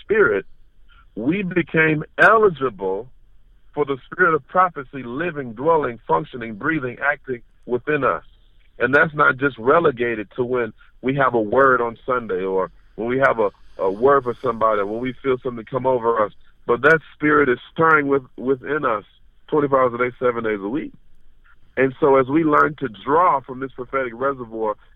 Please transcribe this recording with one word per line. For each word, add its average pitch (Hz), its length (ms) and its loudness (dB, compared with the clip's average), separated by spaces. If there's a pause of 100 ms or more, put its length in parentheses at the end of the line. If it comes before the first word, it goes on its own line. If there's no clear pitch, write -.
Spirit, 147 460 2 (680)
we 151 280 -2
became 160 600 0 (140)
eligible 131 920 2 (680)
for 147 100 -2
the 139 140 -4 (120)
spirit 175 240 2
of 147 140 -2
prophecy 151 540 -2
living, 139 500 -8
dwelling, 135 560 -2
functioning, 131 460 -4
breathing, 127 460 -4
acting 135 420 -4 (240)
within 135 360 -2
us. 92 220 -2 (540)
And 127 160 2
that's 156 180 4
not 143 260 2
just 135 200 -2
relegated 120 800 0
to 127 80 -2
when 120 280 -2 (300)
we 135 140 -2
have 131 180 2
a 120 60 2
word 123 400 0
on 117 260 -6
Sunday 113 360 -4
or 92 280 -2 (240)
when 110 140 -6
we 127 100 -2
have 127 220 2
a, 101 100 0 (260)
a 95 140 -2
word 131 320 2
for 120 120 -6
somebody, 110 500 -2
when 107 160 -6
we 127 120 -6
feel 131 260 -2
something 120 260 -10
come 127 200 -6
over 117 400 0
us. 98 80 -6 (320)
But 120 180 0
that 156 180 4 (140)
spirit 147 340 2
is 123 100 0 (140)
stirring 156 340 2
with, 139 160 0 (140)
within 135 480 -4
us 107 200 -2 (440)
twenty-four 143 320 2
hours 123 140 2
a 117 40 -4
day, 123 220 -2
seven 117 240 -2
days 107 160 -2
a 98 80 -6
week. 135 240 -8 (840)
And 131 220 2
so 139 180 4
as 131 120 4
we 160 160 2
learn 147 320 2
to 135 120 -6
draw 139 520 0
from 123 180 -12
this 131 140 -10
prophetic 127 420 -6
reservoir 113 640 -4 (200)